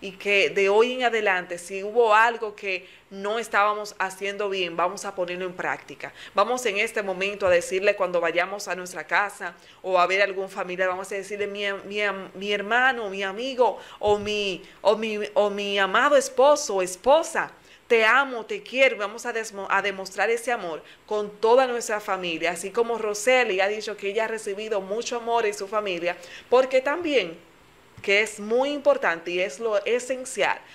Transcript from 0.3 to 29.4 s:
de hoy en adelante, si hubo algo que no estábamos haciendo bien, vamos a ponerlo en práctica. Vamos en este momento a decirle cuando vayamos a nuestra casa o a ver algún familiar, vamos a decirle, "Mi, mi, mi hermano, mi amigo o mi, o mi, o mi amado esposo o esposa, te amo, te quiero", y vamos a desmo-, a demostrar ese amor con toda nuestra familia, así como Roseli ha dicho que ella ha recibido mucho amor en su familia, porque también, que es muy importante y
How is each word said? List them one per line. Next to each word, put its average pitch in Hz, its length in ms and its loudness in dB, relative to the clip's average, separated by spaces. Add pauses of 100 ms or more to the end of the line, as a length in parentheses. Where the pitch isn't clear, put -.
de 196 180 2
hoy 226 240 4
en 254 120 -2
adelante, 190 520 0
si 190 260 -10
hubo 214 320 4
algo 220 400 4
que 185 320 -8 (220)
no 202 300 -6
estábamos 208 600 0
haciendo 202 520 -4
bien, 175 260 -4
vamos 190 300 -2
a 202 80 -10
ponerlo 180 320 -4
en 180 80 -10
práctica. 147 580 -8 (220)
Vamos 240 320 2
en 196 100 0
este 220 260 -2
momento 196 440 -2
a 180 40 6
decirle 190 460 2
cuando 180 240 0
vayamos 180 480 -2
a 180 60 -4
nuestra 180 320 -10
casa 190 480 -2 (260)
o 185 180 2
a 175 80 6
ver 190 140 2
algún 190 300 -2
familiar, 185 380 -4
vamos 185 240 -6
a - 20 -8
decirle, 202 320 -6
"Mi, 202 180 -8 (220)
mi, 202 140 -6 (340)
mi 196 180 -6
hermano, 226 560 0
mi 196 140 -8
amigo 233 560 0 (220)
o 208 180 2
mi, 208 440 -4 (200)
o 214 160 4
mi, 214 200 -4 (140)
o 208 160 4
mi 202 300 -4
amado 220 360 4
esposo 262 600 4
o 190 80 2
esposa, 226 680 2 (360)
te 226 160 6
amo, 247 420 4
te 208 160 -8
quiero", 254 320 2
y 196 60 -8
vamos 226 260 -8
a 240 60 -4
desmo-, 214 360 -8
a 196 140 2
demostrar 196 480 -2
ese 233 220 -2
amor 175 280 -6 (260)
con 208 220 -4 (120)
toda 247 260 6
nuestra 233 320 -4
familia, 180 540 -2
así 185 180 -8
como 233 280 0
Roseli 220 600 2
ha 190 60 2
dicho 208 300 -4
que 196 140 -6
ella 220 160 0
ha - 20 -2
recibido 214 520 -6
mucho 226 360 -6
amor 233 280 0
en 208 100 0
su 196 120 -8
familia, 180 500 -2 (320)
porque 262 320 4
también, 277 560 0 (640)
que 202 220 2
es 214 160 -6
muy 240 320 0
importante 254 640 2
y 180 80 0